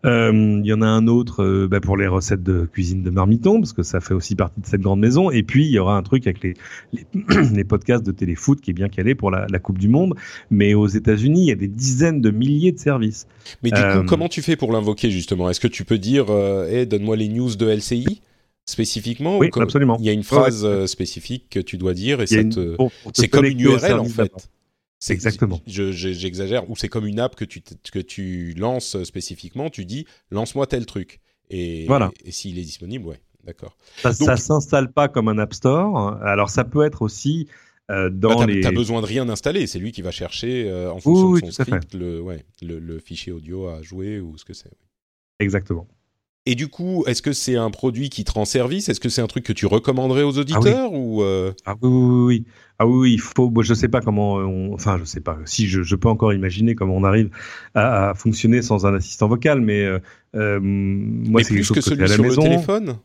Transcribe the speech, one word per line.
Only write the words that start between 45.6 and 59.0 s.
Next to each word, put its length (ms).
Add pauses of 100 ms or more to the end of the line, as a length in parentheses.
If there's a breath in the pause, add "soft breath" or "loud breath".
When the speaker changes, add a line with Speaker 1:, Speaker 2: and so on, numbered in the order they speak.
Speaker 2:
Et 40
du 140
coup, 380
est-ce 140
que 140
c'est 220
un 140
produit 380
qui 160
te 80
rend 140
service ? 420
Est-ce 120
que 100
c'est 100
un 60
truc 180
que 80
tu 140
recommanderais 560
aux 80
Speaker 1:
Ah 60
oui. 40
Speaker 2:
auditeurs 540
ou, 280
euh ? 300 (140)
Speaker 1:
Ah 160
oui, 80
oui, 180
oui, 160
oui. 200 (340 soft breath)
Ah 80
oui, 140
oui, 120
il 80
faut, 300
moi, 120
je 120
sais 140
pas 120
comment 360
on... 360
enfin, 260
je 60
sais 160
pas. 240
Si, 220
je, 160
je 120
peux 140
encore 240
imaginer 420
comment 220
on 80
arrive 240 (460 loud breath)
à, 360
à 40
fonctionner 480
sans 240
un 80
assistant 340